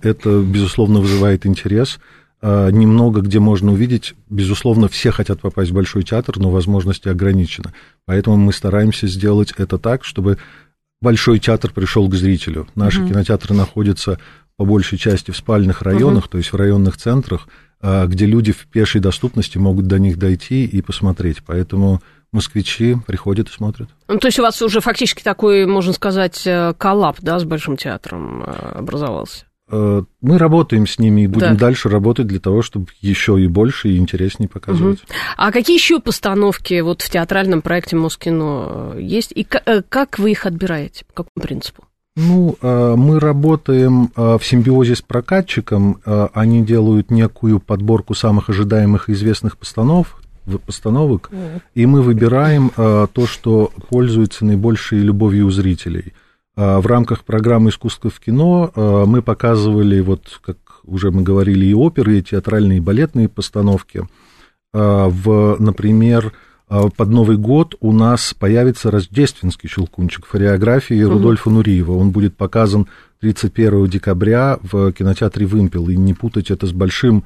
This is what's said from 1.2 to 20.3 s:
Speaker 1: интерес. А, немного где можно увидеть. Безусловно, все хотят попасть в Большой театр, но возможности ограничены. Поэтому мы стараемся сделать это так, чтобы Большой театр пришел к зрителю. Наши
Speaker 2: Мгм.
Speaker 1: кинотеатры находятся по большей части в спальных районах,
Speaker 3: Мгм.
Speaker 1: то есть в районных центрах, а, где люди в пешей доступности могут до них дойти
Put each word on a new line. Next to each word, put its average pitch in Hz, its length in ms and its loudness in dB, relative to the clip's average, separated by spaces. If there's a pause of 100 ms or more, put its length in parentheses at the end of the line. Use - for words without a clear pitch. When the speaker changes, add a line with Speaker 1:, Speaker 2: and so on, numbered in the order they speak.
Speaker 1:
интерес. 98 540 -2 (420)
А, 101 280 2
немного 110 520 4
где 98 180 0
можно 101 320 2
увидеть. 117 420 -2 (160)
Безусловно, 104 580 0
все - 240 -2
хотят 101 300 -4
попасть 95 300 -4
в - 20 -2
Большой 95 300 -2
театр, - 340 -6
но 95 140 0
возможности 95 580 -2
ограничены. 90 640 -2 (320)
Поэтому 101 320 0
мы 101 160 4
стараемся 104 540 -2
сделать 104 500 0
это 95 220 -4
так, 120 260 -4
чтобы 98 320 -2 (640)
Большой 113 380 2
театр 110 320 -2
пришел 98 360 0
к 95 60 -2
зрителю. 90 600 -2
Наши 104 260 0
Speaker 2:
Мгм. 185 80 -2
Speaker 1:
кинотеатры 202 460 -2
находятся 101 640 -2 (380)
по 104 60 -4
большей 98 340 0
части 98 340 -2
в 90 60 -10
спальных 101 440 0
районах, 107 440 2
Speaker 3:
Мгм. - 60 -20
Speaker 1:
то 92 60 -6
есть 87 160 -6
в - 20 -4
районных 101 420 0
центрах, 117 520 -4 (320)
а, 95 260 0
где 90 180 0
люди 107 280 2
в - 140 -18
пешей 107 340 0
доступности 98 560 -4
могут 95 300 0
до 95 120 2
них 95 180 0
дойти 98 480 -2